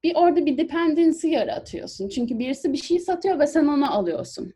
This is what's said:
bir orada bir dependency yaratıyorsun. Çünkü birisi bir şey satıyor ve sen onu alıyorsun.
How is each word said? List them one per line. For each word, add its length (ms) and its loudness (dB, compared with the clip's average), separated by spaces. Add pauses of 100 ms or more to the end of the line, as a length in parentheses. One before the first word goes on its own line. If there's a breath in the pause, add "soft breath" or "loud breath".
bir 120 0
orada 300 4
bir 120 2
dependency 680 2
yaratıyorsun. 800 -4
Çünkü 300 -2
birisi 340 -2
bir 40 -2
şey 220 -2
satıyor 400 -2
ve 80 4
sen 200 2
onu 260 2
alıyorsun. 640 -4